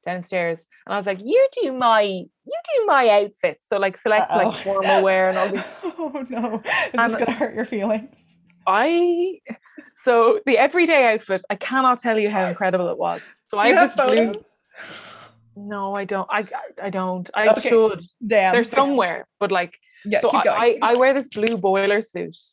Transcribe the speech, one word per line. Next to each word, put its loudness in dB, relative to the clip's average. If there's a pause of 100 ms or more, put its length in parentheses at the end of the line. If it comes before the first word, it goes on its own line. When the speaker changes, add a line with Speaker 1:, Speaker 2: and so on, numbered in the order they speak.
Speaker 1:
downstairs. -6 (200)
And -6
I -2
was -6
like, -4
"You 2 (140)
do -2
my, 4
you -4 (160)
do -4
my 4
outfits." 0
So, -2
like, -2
select, 0
like, 2
Speaker 2:
Uh-oh. -4
Speaker 1:
formal 0
wear 2
and -2
all 0
these -4
Speaker 2:
<laughs> -20 (160)
Oh, -8
no. -6
Is -2
this -16
Speaker 1:
And 0
Speaker 2:
gonna -2
hurt -4
your -4
feelings? -6 (280)
Speaker 1:
I, 0 (560)
so 2
the 2
everyday 4
outfit, -4
I -4
cannot 0
tell -2
you 0
how -2
incredible -2
it -6
was. -4 (240)
So -8
Speaker 2:
Do 0
Speaker 1:
I 4
Speaker 2:
you 4
Speaker 1:
have 4
Speaker 2:
have -8
Speaker 1:
this 2 (100)
blue 2
Speaker 2:
photos? -10 (1000)
Speaker 1:
No, -8
I -4
don't. -4
I, 0
I, -10
I -6
don't. -6
I 2
Speaker 2:
Okay. 0
Speaker 1:
should. 2 (240)
Speaker 2:
Damn. 2
Speaker 1:
They're 4
Speaker 2:
Okay. -4
Speaker 1:
somewhere, 0 (140)
but, -2
like, -2 (300)
Speaker 2:
Yeah, 0
Speaker 1:
so 2
Speaker 2:
keep 2
Speaker 1:
I, 0
Speaker 2:
going. 2
Speaker 1:
I, 2
I 4
wear 4
this -4
blue -2
boiler 0
suit -10 (160)